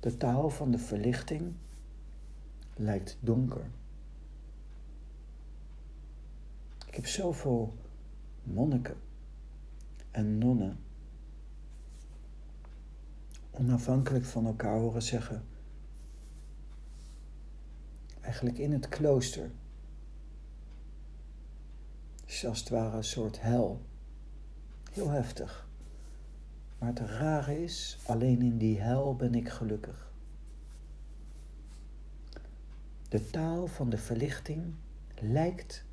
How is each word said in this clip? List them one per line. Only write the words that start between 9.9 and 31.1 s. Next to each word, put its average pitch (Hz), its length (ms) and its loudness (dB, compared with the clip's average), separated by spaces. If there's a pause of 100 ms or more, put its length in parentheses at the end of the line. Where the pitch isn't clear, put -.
en 107 280 4
nonnen 110 400 6 (2750)
onafhankelijk 127 760 6
van 113 220 2
elkaar 110 320 4
horen 117 240 4
zeggen, 113 420 0 (2750)
eigenlijk 120 380 0
in 147 140 4
het 139 160 2
klooster, 139 640 6 (2750)
is - 220 -4
als 113 120 2
het - 100 -6
ware 113 280 4
een 110 80 0
soort - 360 0
hel. 110 420 6 (1080)
Heel 185 200 2
heftig. - 580 0 (1120)
Maar 117 80 0
het 120 100 0
rare 143 640 2
is, - 440 -4
alleen 123 360 8
in 120 160 6
die 110 220 6
hel 131 360 4
ben 123 180 4
ik 120 140 4
gelukkig. - 640 -2 (3000)